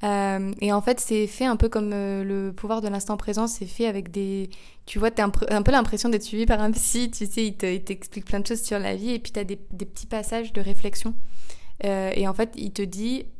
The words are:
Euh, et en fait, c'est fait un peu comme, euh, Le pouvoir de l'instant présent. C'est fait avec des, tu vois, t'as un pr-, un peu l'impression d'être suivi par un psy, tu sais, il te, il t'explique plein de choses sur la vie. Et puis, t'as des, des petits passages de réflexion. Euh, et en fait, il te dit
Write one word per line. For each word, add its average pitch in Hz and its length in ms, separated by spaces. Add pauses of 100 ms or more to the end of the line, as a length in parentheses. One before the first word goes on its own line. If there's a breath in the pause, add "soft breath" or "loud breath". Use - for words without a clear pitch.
Euh, 196 480 (100)
et 202 100
en 202 100
fait, 247 180
c'est 214 280
fait 254 180
un 247 120
peu 226 120
comme, 208 240
euh, 196 300
Le 196 300
pouvoir 214 280
de 208 60
l'instant 202 300
présent. 208 300
C'est 226 180
fait 226 200
avec 196 260
des, 196 380 (360 loud breath)
tu - 120
vois, 220 140
t'as 220 140
un 202 40
pr-, - 220
un 208 100
peu 208 100
l'impression 240 380
d'être 214 140
suivi 220 220
par 226 160
un 214 100
psy, 233 400
tu 208 160
sais, 220 200
il 202 100
te, - 80
il 185 180
t'explique 196 420
plein 202 140
de 202 80
choses 220 140
sur 208 180
la 196 160
vie. 208 160
Et 233 80
puis, - 140
t'as 202 100
des, 196 160 (120)
des 190 140
petits - 220
passages 226 460
de 202 80
réflexion. 202 520 (720 loud breath)
Euh, 190 320
et 196 120
en 190 60
fait, 226 220
il 202 160
te 208 100
dit 208 440 (140)